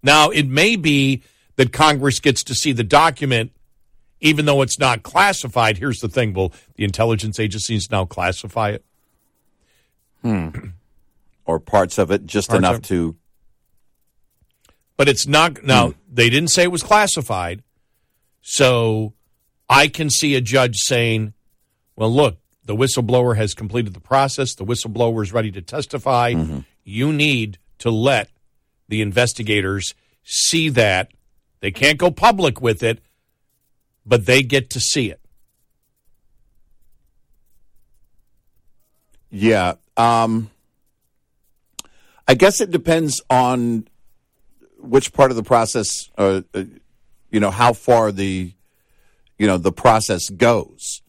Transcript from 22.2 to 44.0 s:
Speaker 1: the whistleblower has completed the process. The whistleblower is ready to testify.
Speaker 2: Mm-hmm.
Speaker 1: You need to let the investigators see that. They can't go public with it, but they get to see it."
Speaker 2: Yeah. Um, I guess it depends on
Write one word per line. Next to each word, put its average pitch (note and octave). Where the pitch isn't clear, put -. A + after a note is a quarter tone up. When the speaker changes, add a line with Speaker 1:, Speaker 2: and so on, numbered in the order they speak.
Speaker 1:
the G#2
whistleblower B2
has G#2+
completed A2
the F2
process. C3+
The F#2+
whistleblower A#2
is G2
ready A2
to F#2+
testify. B2
Speaker 2:
Mm-hmm. D#2
Speaker 1:
You A#2+
need C3+
to A#2
let A2+
the A2
investigators G#2
see -
that. G#2
They G2+
can't C#3+
go F3+
public F#3+
with A#2
it, A2+
but A2+
they C3
get C3
to B2+
see A#2
it." -
Speaker 2:
Yeah. G2
Um, A2+
I B2+
guess G3
it G3
depends E3
on B2